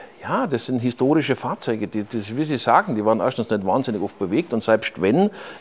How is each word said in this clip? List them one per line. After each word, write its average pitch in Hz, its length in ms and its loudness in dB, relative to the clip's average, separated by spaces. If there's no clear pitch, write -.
ja, 196 260 -2
das 131 180 -2
sind 131 140 -2
historische 131 560 2
Fahrzeuge, 117 520 -4
die, 107 160 -4
das, 107 320 -6
wie 151 80 -2
Sie 151 140 -2
sagen, 143 380 2
die 104 100 -2
waren 110 140 4
erstens 117 300 -2
nicht 104 160 -2
wahnsinnig 107 360 0
oft 101 180 -6
bewegt 104 340 -2
und 110 100 -2
selbst - 380 0
wenn, 151 280 4